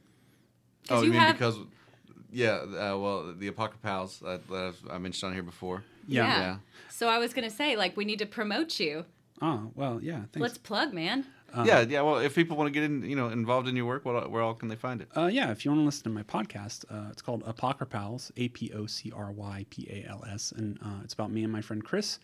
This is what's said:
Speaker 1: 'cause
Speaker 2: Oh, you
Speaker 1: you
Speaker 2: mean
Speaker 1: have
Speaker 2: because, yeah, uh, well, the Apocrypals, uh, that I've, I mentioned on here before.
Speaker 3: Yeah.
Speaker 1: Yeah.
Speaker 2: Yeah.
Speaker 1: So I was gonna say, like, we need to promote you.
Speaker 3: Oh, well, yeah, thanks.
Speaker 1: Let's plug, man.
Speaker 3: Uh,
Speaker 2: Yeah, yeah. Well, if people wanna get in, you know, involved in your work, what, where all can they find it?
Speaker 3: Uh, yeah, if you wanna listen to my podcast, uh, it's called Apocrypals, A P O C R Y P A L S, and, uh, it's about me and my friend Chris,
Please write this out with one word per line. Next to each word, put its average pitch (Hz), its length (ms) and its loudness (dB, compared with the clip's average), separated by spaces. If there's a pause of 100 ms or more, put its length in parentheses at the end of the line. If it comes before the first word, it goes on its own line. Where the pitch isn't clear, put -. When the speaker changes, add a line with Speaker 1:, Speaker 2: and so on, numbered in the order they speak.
(880)
Speaker 1:
'cause - 40 -2
Speaker 2:
Oh, 120 100 6
you 113 60 8
Speaker 1:
you 339 60 8
Speaker 2:
mean - 100 8
Speaker 1:
have 320 120 8
Speaker 2:
because, 117 220 2 (760)
yeah, 113 280 4
uh, 98 400 -2
well, 98 340 -2
the 95 180 -6
Apocrypals, 98 720 -4
uh, 90 140 -4 (140)
that 92 160 -2 (180)
I've, - 60 -12
I 87 80 -6
mentioned 92 300 -6
on 92 60 -6
here 92 80 -4
before. 90 400 -8 (240)
Speaker 3:
Yeah. 123 200 2
Speaker 1:
Yeah. 110 140 4
Speaker 2:
Yeah. 92 160 -2 (340)
Speaker 1:
So - 180 0
I 226 80 6
was 240 160 0
gonna 233 160 -2
say, 269 260 0
like, 185 220 0
we 202 80 0
need 214 140 -2
to 214 80 -2
promote 220 520 -2
you. 165 280 -2 (340)
Speaker 3:
Oh, 117 360 0
well, 131 260 -2
yeah, 156 140 -4 (160)
thanks. 151 80 -8
Speaker 1:
Let's 240 180 -2
plug, 233 340 0
man. 196 320 -2 (300)
Speaker 3:
Uh, 120 100 0
Speaker 2:
Yeah, 139 180 10
yeah. 139 200 2
Well, 147 160 6
if 131 160 2
people 165 220 4
wanna 147 160 2
get 151 100 2
in, 147 260 0
you 139 60 -2
know, 127 140 2
involved 120 400 2
in 127 80 0
your 120 100 2
work, 127 180 -2
what, 120 280 0
where 113 100 2
all 113 100 2
can 117 160 -6
they 110 60 -4
find 123 260 -4
it? - 160 -12
Speaker 3:
Uh, 160 160 4
yeah, 226 200 2
if - 120 -4
you 143 60 4
wanna 151 140 6
listen 143 180 2
to 113 80 -2
my 107 140 -4
podcast, 107 680 -6
uh, 104 220 -8
it's - 100 -16
called 117 220 -4
Apocrypals, 117 920 -4
A 120 120 0
P - 240 -8
O 107 140 -6
C - 280 -8
R 104 160 -8
Y 101 400 -8
P - 200 -10
A 101 200 -10
L 98 180 -12
S, 101 240 -6
and, 104 320 -4
uh, 101 200 -8
it's - 100 -12
about 107 160 -4
me 110 140 0
and 110 80 0
my 107 80 -2
friend 107 240 -6
Chris, - 400 -2